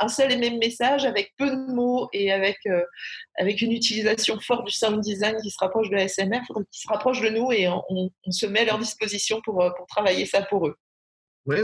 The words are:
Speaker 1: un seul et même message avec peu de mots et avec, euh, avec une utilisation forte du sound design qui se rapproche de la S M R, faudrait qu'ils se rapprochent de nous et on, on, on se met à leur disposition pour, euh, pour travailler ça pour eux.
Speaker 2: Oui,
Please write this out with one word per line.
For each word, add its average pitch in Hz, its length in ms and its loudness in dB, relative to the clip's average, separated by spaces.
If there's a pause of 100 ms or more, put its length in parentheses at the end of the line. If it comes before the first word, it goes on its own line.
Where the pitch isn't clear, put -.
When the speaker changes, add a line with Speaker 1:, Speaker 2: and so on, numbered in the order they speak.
Speaker 1:
un 214 80 2
seul 269 240 4
et 240 60 2
même 240 200 0
message 247 460 2
avec 208 340 -2
peu 277 100 2
de 262 240 -4
mots 247 400 0
et 196 200 2
avec, 196 340 2
euh, 180 160 2 (540)
avec 202 260 0
une 233 80 2
utilisation 220 680 0
forte 240 260 -2
du 208 60 -4
sound 214 300 0
design 208 380 -2
qui 214 100 -8
se - 100 -12
rapproche 196 280 0
de 190 60 0
la 196 80 2
S 190 160 -2
M 196 140 0
R, 247 160 -2
faudrait 202 240 -6
qu'ils - 100 -16
se - 60 -12
rapprochent 220 340 0
de 226 60 2
nous 226 240 0
et 190 160 2
on, 175 220 -2
on, 185 200 -2 (160)
on 185 60 -4
se 214 140 -2
met 202 160 0
à - 20 4
leur 214 160 0
disposition 214 640 -4
pour, 190 180 0
euh, 180 140 4
pour 180 100 -12
travailler 196 400 2
ça 196 160 2
pour 196 240 0
eux. 147 80 -4 (720)
Speaker 2:
Oui, 147 180 2